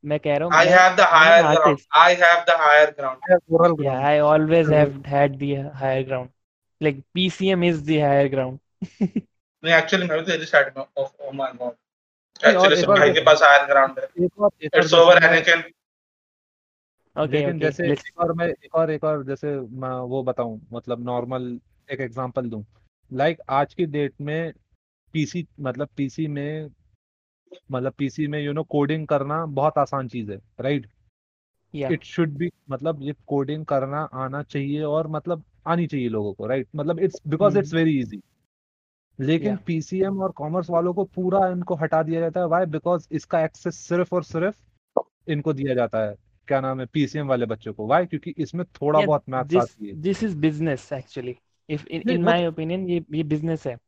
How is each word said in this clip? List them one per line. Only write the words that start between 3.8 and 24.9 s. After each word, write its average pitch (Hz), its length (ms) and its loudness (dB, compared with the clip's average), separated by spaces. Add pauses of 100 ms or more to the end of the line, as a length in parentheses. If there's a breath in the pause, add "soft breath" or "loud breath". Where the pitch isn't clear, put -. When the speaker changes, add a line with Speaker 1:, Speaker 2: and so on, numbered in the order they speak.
Speaker 3:
ground। 135 200 -2
Speaker 1:
I 151 140 4
always 156 460 4
Speaker 3:
हम्म। 156 100 4
Speaker 1:
have 143 300 2
had 139 340 0
the 139 420 -6
higher 131 260 -2
ground। 127 200 -6 (540)
Like, 143 200 -2 (140)
P 185 140 0
C 190 260 0
M 175 60 0
is 170 180 2
the 151 200 0
higher 139 340 2
ground। 131 240 -4 (260)
<laughs> - 360 -4 (440)
Speaker 2:
नहीं, 165 100 2
actually, 180 340 2
मैं 156 100 -2
भी 160 60 -6
तेरी 165 200 -4
साइड 143 220 2
में 135 180 -12
हूँ। 139 200 -6
Oh, 135 80 -10 (140)
oh 135 60 -12
my 135 160 -6
God। 123 120 -14
Speaker 3:
नहीं, 123 100 -6 (760)
और 147 80 8
Speaker 2:
Actually, 185 200 6
Speaker 3:
एक 175 120 2
Speaker 2:
सब 190 60 0
Speaker 3:
और 202 80 6
Speaker 2:
भाई 147 100 6
के - 60 2
Speaker 3:
जैसे 160 120 2
Speaker 2:
पास 156 160 8
हायर 143 240 8
ग्राउंड 135 320 2
है। 170 260 -4
Speaker 3:
एक 190 160 -6
और, 208 100 2 (120)
एक 151 120 -6
और 160 60 6
Speaker 2:
It's 156 120 2
Speaker 3:
जैसे 170 100 8
Speaker 2:
over, 165 200 10
Speaker 3:
मैं 165 200 4
Speaker 2:
Anakin। 170 160 4 (1600)
Speaker 1:
ओके, 151 140 -2
Speaker 3:
लेकिन 143 180 0
Speaker 1:
ओके, 165 80 -6
Speaker 3:
जैसे 156 300 -2
Speaker 1:
let's 147 180 -2
Speaker 3:
एक - 140 -12
और 170 120 0
मैं, 170 140 -2
एक - 280 -8
और, 160 160 2
एक 151 140 -4
और 151 200 -2
जैसे 139 360 -6
मैं 127 400 -10
वो 127 220 -4
बताऊं, 120 380 -4 (120)
मतलब 120 320 -8
नॉर्मल 123 560 -6 (300)
एक 135 100 -8
एग्जांपल 127 460 -6
दूं, 110 180 -10 (500)
like 156 220 -2 (140)
आज 143 240 -2
की 175 120 -4
डेट 143 340 -6
में 160 320 -6 (600)